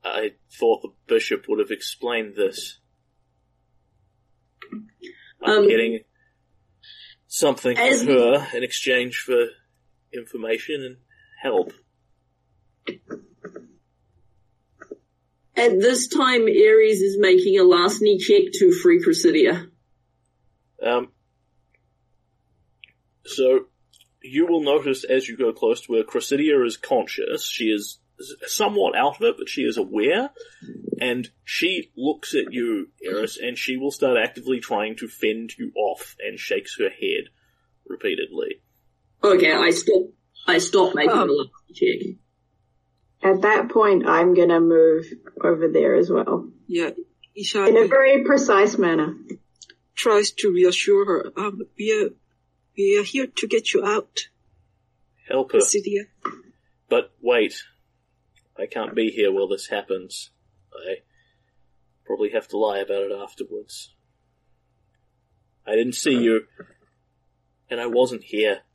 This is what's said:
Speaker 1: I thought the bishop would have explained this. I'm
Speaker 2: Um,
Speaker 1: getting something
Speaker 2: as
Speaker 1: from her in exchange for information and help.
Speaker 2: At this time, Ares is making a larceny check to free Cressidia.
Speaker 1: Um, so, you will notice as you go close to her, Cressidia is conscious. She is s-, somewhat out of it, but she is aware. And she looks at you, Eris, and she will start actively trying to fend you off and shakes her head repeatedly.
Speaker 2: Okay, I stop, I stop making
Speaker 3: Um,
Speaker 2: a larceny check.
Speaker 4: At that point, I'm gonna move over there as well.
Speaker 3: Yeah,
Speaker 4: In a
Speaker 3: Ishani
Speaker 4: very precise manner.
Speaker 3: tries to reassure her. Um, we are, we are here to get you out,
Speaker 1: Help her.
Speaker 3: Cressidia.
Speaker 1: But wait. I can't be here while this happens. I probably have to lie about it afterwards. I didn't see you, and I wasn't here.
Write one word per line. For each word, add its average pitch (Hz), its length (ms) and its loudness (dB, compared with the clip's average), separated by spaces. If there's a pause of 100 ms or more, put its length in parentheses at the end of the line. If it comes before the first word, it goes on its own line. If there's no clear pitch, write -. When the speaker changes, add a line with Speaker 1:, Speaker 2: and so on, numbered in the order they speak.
Speaker 1:
I 107 280 -6 (200)
thought 113 300 0
the - 100 -16 (160)
bishop 113 400 -2
would 107 100 -2
have 101 140 -2
explained 110 640 -8
this. - 420 -6 (2750)
I'm 214 200 2
Speaker 2:
Um, 202 60 6
Speaker 1:
getting 226 320 0 (1300)
something 254 500 -2
Speaker 2:
as 240 280 0
Speaker 1:
from 139 100 2
her 135 400 4
in 120 80 -4
exchange 123 560 -4
for 120 280 0 (680)
information 117 720 -8
and 127 120 -16 (460)
help. 104 300 -2 (3750)
Speaker 2:
At 214 240 4
this 240 280 2
time, 254 340 2
Ares 220 580 6
is - 180 0
making 190 400 4
a 185 60 6
larceny 185 540 4
check 202 420 4
to 180 120 8
free 170 300 4
Cressidia. 160 680 2 (1120)
Speaker 1:
Um, 123 260 -2 (2250)
so, 131 420 0 (560)
you 139 240 -2
will 170 160 0
notice 143 420 0
as 127 240 0
you 117 80 -12
go 120 160 0
close 113 300 -2
to 120 120 -6
her, 113 100 2
Cressidia 139 600 0
is 113 100 -6
conscious. - 720 -4
She - 160 -8
is 107 340 -4 (220)
s-, - 320 -16
somewhat 202 420 -2
out 143 220 0
of - 60 -6
it, 233 160 0
but - 100 -12
she 143 140 -6
is 117 160 -4
aware. 113 520 -2 (680)
And 123 300 -6 (120)
she - 540 -6
looks - 380 -6
at 127 180 -2
you, 117 380 -4 (120)
Eris, 101 400 -6
and 120 140 -8
she 127 220 -8
will 139 120 -4
start 127 320 0
actively 123 380 -4
trying 110 360 -6
to 113 120 -12
fend 113 500 -6
you 113 160 -10
off - 460 -6
and 101 180 -10
shakes - 400 -8
her 101 120 -2
head - 400 -6 (580)
repeatedly. - 720 -6 (640)
Speaker 2:
Okay, 180 280 4
I 175 180 2
stop, 185 320 2 (440)
I 175 120 2
stop - 360 2
making 233 180 2
Speaker 3:
Um, - 180 2
Speaker 2:
a - 20 2
larceny - 420 -6
check. 185 420 -4 (1080)
Speaker 4:
At 190 200 2
that 214 280 0
point, 208 360 4
I'm 175 280 4
gonna 175 260 4
move 160 460 4 (360)
over 165 260 2
there 156 280 2
as 175 140 2
well. - 380 -2 (200)
Speaker 3:
Yeah, 339 220 -4
Speaker 4:
In - 40 -16 (420)
a 415 40 -14
Speaker 3:
Ishani 226 480 4
Speaker 4:
very 269 360 4
precise 226 540 4
manner. 165 380 0 (800)
Speaker 3:
tries 208 360 2
to 202 200 -2
reassure 185 540 2
her. 175 300 -4
Um, 202 260 -8 (160)
we 214 140 -4
are, 214 180 -2 (680)
we 202 220 2
are 208 40 0
here 262 240 -4
to - 200 -8
get 220 260 -2
you 196 120 0
out, - 440 -4 (1000)
Speaker 1:
Help 131 240 -2
her. - 60 4
Speaker 3:
Cressidia. 202 460 -2 (840)
Speaker 1:
But 120 220 -2 (100)
wait. 117 340 0 (1040)
I 101 80 -8
can't 110 280 -10
be 110 160 -2
here 101 220 0
while 98 160 -2
this 98 200 -8
happens. 95 600 -10 (440)
I 92 220 -10 (1080)
probably 101 260 -4
have 110 180 -6
to 104 100 -8
lie 104 200 0
about 98 240 -4
it 98 100 -6
afterwards. - 840 -16 (1700)
I 107 80 -6
didn't 120 200 0
see 143 280 -2
you, 113 240 0 (1200)
and 120 100 -6
I 120 60 -6
wasn't 120 380 0
here. 104 360 -2 (140)